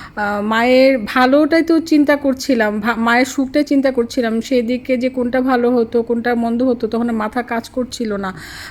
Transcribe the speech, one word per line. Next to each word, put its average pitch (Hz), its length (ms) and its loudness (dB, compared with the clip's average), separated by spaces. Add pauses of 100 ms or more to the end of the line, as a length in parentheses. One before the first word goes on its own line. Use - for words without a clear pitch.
(160)
আহ, 208 260 -2
মায়ের 254 640 4
ভালোটাই 285 580 4
তো 330 160 2
চিন্তা 294 360 2
করছিলাম, 254 640 0
ভা-, 226 180 -2
মায়ের 233 280 2
সুখটাই 269 380 -2
চিন্তা 277 280 2
করছিলাম। 233 500 -2
সেদিকে 247 560 -2
যে 254 120 -2
কোনটা 254 320 -2
ভালো 247 300 2
হতো, 233 300 0
কোনটা 233 340 -2
মন্দ 233 280 0
হতো, 240 240 0
তখন 233 240 -2
মাথা 220 300 -4
কাজ 233 280 -6
করছিল 240 480 -6
না। 196 100 -6 (440)